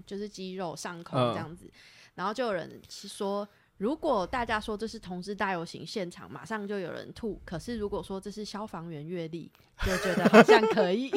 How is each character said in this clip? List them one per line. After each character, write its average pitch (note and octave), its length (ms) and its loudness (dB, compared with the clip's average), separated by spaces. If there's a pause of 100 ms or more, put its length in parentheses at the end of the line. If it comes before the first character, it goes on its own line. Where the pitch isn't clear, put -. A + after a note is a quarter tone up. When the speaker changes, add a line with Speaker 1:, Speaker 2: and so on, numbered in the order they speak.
Speaker 1:
就 G3 100 -10
是 G#3 100 -8
肌 F#3 280 -10
肉 F3+ 200 -6
上 F3 300 -10
空 C3+ 160 -2 (120)
这 - 40 -4
样 D#3+ 180 -8
子。 G2+ 120 -18
Speaker 2:
嗯。 - 60 -20 (420)
Speaker 1:
然 F3+ 120 -4
后 G#3+ 60 -2
就 B3+ 120 -2
有 A3 80 0
人 C3+ 360 -6
说， G3+ 580 -6 (300)
如 A#3+ 180 -2
果 A#3 320 0
大 B3 160 -4
家 A3 160 0
说 G#3+ 160 -6
这 G#3+ 120 -6
是 A3 120 -10
同 F3+ 220 -10
志 F#3+ 140 -8
大 G3 180 -2
游 E3+ 120 -2
行 - 220 -12
现 F3 240 -6
场， - 200 -16
马 C3 120 -14
上 G#3 240 -6
就 G3+ 120 -4
有 E3+ 140 -6
人 A#2+ 200 -10
吐。 - 320 -8
可 E3+ 140 -8
是 A#3+ 180 -8
如 G#3 120 -4
果 G3 140 -4
说 F#3+ 160 -8
这 G3+ 120 -10
是 G#3+ 120 -10
消 G#3 240 -8
防 E3+ 220 -10
员 D3+ 180 -10
阅 E3+ 220 -6
历， E3 220 -10 (340)
就 F#3+ 140 2
觉 F#3 160 0
得 - 160 4
好 G#3+ 120 12
像 A4 260 10
可 F#3+ 240 4
以。 B3+ 240 0